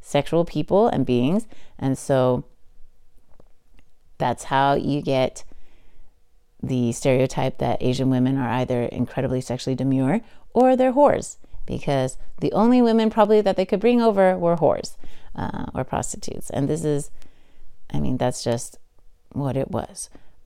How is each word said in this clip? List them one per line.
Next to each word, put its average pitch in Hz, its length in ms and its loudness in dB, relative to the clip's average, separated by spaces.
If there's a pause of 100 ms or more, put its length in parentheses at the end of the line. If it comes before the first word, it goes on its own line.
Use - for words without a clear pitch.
sexual 165 420 0
people 185 440 0
and 131 180 0
beings. 131 400 0 (320)
And 131 180 -2
so 127 480 0 (1700)
that's 123 260 -2
how 139 300 2
you 143 260 0
get 131 440 -2 (1160)
the 127 300 0
stereotype 131 680 0
that 123 240 0
Asian 131 280 2
women 127 260 2
are 127 140 -2
either 123 320 0
incredibly 127 580 -2
sexually 127 340 -4
demure 135 460 2 (320)
or 254 240 6
they're 254 160 4
whores, 269 460 2 (280)
because 131 520 -2 (220)
the 147 120 0
only 240 300 6
women 226 280 4
probably 214 300 6
that 196 160 2
they 185 80 2
could 190 160 -2
bring 240 200 4
over 196 360 4
were 170 200 2
whores, - 400 0 (380)
uh, - 400 -6
or - 80 -4
prostitutes. - 680 -6
And 139 180 -2
this 160 160 -4
is, 147 260 -2 (800)
I - 80 0
mean, - 180 2
that's 127 280 -2
just 117 340 -4 (520)
what 131 260 -4
it 135 140 -4
was. - 400 -8 (360)